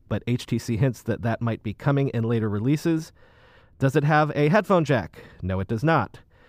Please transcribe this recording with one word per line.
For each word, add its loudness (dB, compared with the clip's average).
but -4
H -2
T -2
C -4
hints 0
that -4
that -2
might -4
be -6
coming 0
in -2
later 0
releases. -2
Does 2
it 2
have 2
a 2
headphone 2
jack? -2
No, -2
it -6
does -4
not. 0